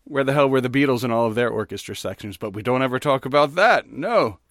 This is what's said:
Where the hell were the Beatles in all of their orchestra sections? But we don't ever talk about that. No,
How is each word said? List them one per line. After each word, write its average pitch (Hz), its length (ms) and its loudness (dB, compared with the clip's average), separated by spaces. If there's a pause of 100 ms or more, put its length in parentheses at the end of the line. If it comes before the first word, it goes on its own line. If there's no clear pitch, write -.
Where 139 200 -2
the 135 80 0
hell 143 160 4
were 135 140 4
the 123 80 -4
Beatles 131 340 2
in 123 60 -2
all 117 160 2
of 110 80 -2
their 120 160 0
orchestra 104 440 -6
sections? 98 440 -10
But 104 160 -8
we 107 80 -10
don't 123 200 0
ever 127 160 -2
talk 135 280 0
about 143 300 2
that. 190 360 2
No, 151 460 -2 (120)